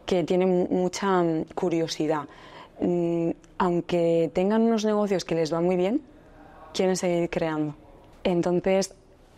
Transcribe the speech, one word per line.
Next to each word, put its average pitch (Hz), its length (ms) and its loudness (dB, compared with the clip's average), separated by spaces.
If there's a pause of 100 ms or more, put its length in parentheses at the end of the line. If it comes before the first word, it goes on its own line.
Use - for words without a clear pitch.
que 180 180 0
tienen 185 280 2
mu-, 180 180 2
mucha, 185 540 0
mm, 160 220 0 (100)
curiosidad. 156 680 -2 (560)
Mm, 170 500 0 (280)
aunque 170 760 0
tengan 208 280 2
unos 226 220 2
negocios 208 400 0
que 165 100 -4
les 160 180 0
va 165 80 0
muy 180 160 2
bien, 196 260 0 (720)
quieren 185 220 2
seguir 175 340 -2
creando. 156 440 -4 (500)
Entonces, 180 720 0 (440)